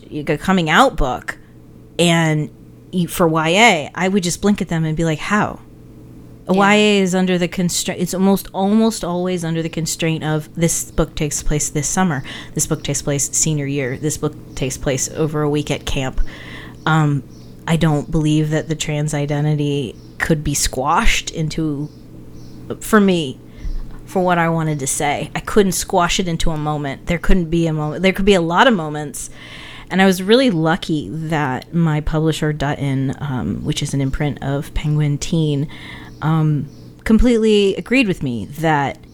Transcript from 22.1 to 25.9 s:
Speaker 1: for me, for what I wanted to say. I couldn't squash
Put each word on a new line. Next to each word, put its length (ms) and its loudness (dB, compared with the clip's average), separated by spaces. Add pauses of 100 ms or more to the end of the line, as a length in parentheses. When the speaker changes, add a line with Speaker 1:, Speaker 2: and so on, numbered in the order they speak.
Speaker 1:
for 200 4
me, 380 2 (680)
for 160 -2
what 160 2
I 120 2
wanted 300 0
to 60 -4
say. 480 -2
I 60 -4
couldn't 320 2
squash 480 0